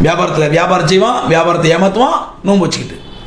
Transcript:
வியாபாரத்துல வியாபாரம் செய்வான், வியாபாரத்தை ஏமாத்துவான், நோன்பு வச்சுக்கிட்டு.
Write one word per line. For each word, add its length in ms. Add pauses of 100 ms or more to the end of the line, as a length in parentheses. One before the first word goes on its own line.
வியாபாரத்துல 460
வியாபாரம் 380
செய்வான், 400
வியாபாரத்தை 480
ஏமாத்துவான், 440 (240)
நோன்பு 160
வச்சுக்கிட்டு. 440 (240)